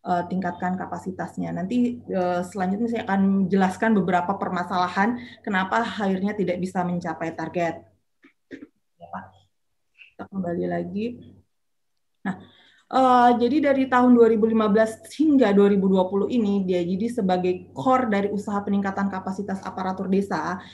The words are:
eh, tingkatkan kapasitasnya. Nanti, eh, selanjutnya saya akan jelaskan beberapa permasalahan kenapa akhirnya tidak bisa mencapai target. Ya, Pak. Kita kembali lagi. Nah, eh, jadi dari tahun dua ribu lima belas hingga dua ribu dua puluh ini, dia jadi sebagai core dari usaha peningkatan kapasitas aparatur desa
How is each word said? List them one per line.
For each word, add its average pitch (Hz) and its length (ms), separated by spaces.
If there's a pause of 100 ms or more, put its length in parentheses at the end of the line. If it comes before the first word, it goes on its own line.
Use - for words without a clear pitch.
eh, 180 240
tingkatkan 185 480
kapasitasnya. 175 800
Nanti, 233 480
eh, 180 400
selanjutnya 202 480
saya 233 160
akan 196 400
jelaskan 196 480
beberapa 180 400
permasalahan 185 800 (240)
kenapa 196 400
akhirnya 202 560
tidak 180 240
bisa 180 240
mencapai 175 480
target. 165 560 (1120)
Ya, 85 80
Pak. 95 160 (720)
Kita - 320
kembali 180 400
lagi. 175 380 (1200)
Nah, 185 80 (560)
eh, 247 480
jadi 277 320
dari 269 160
tahun 247 240
dua 233 160
ribu 220 240
lima 220 160
belas 220 320 (160)
hingga 262 400
dua 202 160
ribu 196 160
dua 190 240
puluh 196 160
ini, 202 400
dia 180 160
jadi 185 240
sebagai 185 640
core 247 400
dari 202 160
usaha 202 320
peningkatan 202 480
kapasitas 190 560
aparatur 185 480
desa 190 480 (140)